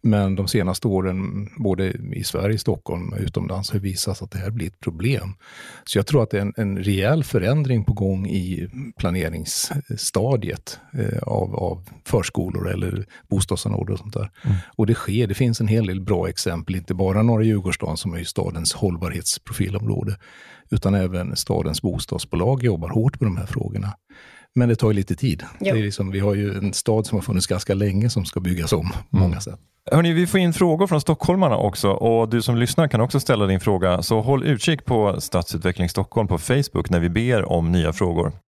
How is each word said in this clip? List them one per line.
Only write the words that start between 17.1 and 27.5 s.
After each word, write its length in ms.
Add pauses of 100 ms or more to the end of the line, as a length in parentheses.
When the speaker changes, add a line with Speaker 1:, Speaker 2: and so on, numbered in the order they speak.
Speaker 1:
norra 220
Djurgårdsstaden 540
som 160
är 40
ju 80
stadens 480
hållbarhetsprofilområde, 1400 (520)
utan 260
även 400
stadens 460
bostadsbolag 840
jobbar 260
hårt 300
med 80
de 100
här 80
frågorna. 480 (640)
Men 140
det 60
tar 120
ju 60
lite 220
tid. 280 (160)
Speaker 3:
Jo. 140
Speaker 1:
Det 60
är 40
liksom, 280
vi 80
har 140
ju 240
en 160
stad 320
som 120
har 60
funnits 240
ganska 260